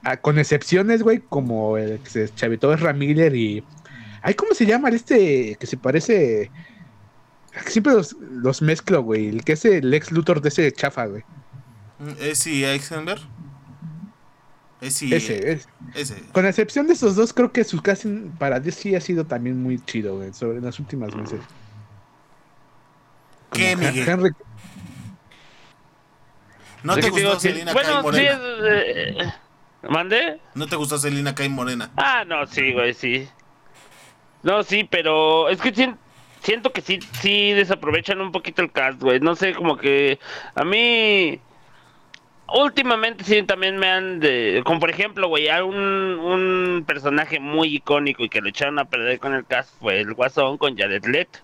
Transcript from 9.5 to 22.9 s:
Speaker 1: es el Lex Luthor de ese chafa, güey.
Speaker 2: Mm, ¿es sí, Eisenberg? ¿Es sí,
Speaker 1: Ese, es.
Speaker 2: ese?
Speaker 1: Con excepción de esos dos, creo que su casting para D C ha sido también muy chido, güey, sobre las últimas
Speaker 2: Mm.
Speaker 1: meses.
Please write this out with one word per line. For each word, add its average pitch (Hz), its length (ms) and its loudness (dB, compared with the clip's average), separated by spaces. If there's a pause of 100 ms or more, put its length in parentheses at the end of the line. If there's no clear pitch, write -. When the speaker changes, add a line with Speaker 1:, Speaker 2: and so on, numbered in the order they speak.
Speaker 1:
es 151 100 -4
el 165 280 4
Lex 151 200 0
Luthor 165 300 2
de 147 80 2
ese 143 220 2
chafa, 131 340 -4
güey. 104 180 -10 (760)
Speaker 2:
Mm, 147 100 -12 (100)
¿es 151 200 -4
sí, 139 260 -2
Eisenberg? 156 560 -4 (1600)
¿Es 127 140 -6
sí, 135 200 -2
Speaker 1:
Ese, 110 380 -2
es. - 160 -10 (260)
Speaker 2:
ese? 127 260 -8 (120)
Speaker 1:
Con 185 120 2
excepción 220 400 0
de 330 80 4
esos 208 220 2
dos, 226 180 2
creo 247 180 2
que 240 120 2
su 170 180 -4
casting 196 500 -2
para 139 280 -2
D 151 140 -6
C 196 220 -2
ha 175 60 0
sido 170 240 -2
también 127 380 -4
muy 127 160 -2
chido, 104 380 -6
güey, 98 160 -10
sobre 117 260 -6
las 123 200 -10
últimas 110 360 -10
Speaker 2:
Mm. 107 60 -10
Speaker 1:
meses. 110 180 -10 (2250)